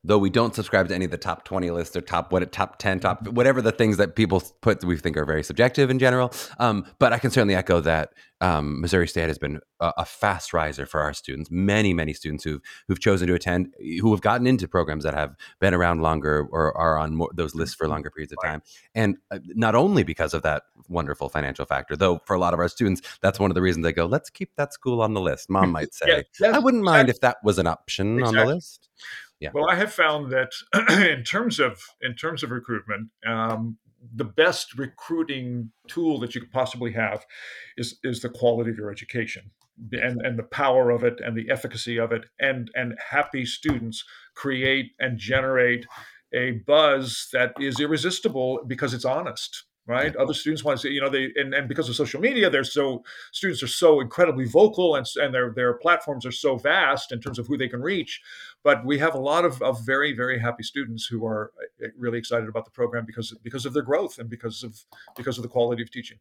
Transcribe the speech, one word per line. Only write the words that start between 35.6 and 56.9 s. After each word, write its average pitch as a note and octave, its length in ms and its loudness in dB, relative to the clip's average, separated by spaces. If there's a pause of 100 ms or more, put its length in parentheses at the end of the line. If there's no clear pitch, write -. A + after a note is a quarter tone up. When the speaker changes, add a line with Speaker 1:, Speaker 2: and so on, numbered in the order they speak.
Speaker 2:
tool D#3+ 320 -2
that A#2+ 140 -6
you A#2+ 60 -6
could - 100 -20
possibly B2 420 -2
have G#2+ 320 -2 (520)
is, A#2+ 260 -8
is B2 180 -4
the A#2+ 100 -6
quality A#2 400 2
of A2+ 60 -6
your G#2 140 -8
education G2+ 600 -8 (420)
and, B2 300 -4
and A#2+ 160 -4
the A2 40 -6
power B2+ 480 2
of A#2 140 2
it A#2+ 160 0
and A2+ 160 -6
the A2+ 140 -6
efficacy A#2+ 480 -4
of A2+ 120 -2
it. A2+ 140 -2 (140)
And, B2+ 360 -2
and A#2+ 240 -6 (120)
happy C#3 340 -2
students A#2 600 -4 (300)
create C3 640 -2
and B2 200 -4
generate B2 680 2 (480)
a B2 320 -2
buzz C#3 680 4
that B2 280 2
is C#3 180 -2
irresistible D3 880 0
because B2+ 280 -4
it's B2 100 -8
honest, C3 600 -4 (220)
right? C3 280 0
Speaker 1:
Yeah. - 80 0
Speaker 2:
Other C#3 120 0
students D3+ 300 -4
want C#3 160 0
to - 60 -6
say, C3+ 60 -2
you C#3+ 80 -2
know, C3+ 100 0
they, C3 260 0
and, C3+ 180 -2
and C#3 140 -2
because C#3 200 -4
of A#2+ 80 -4
social C#3 240 -2
media, A3+ 280 4
they're C#3 160 2
so, C3 380 -2 (300)
students F3+ 300 -4
are B2 60 -6
so D#3 320 6
incredibly C3 460 0
vocal F3+ 480 4
and C3+ 100 0
s-, - 120 -8
and C3+ 180 0
their, B2 200 0
their B2 200 2
platforms D3 500 0
are B2 80 -8
so C3+ 240 0
vast C#3+ 560 0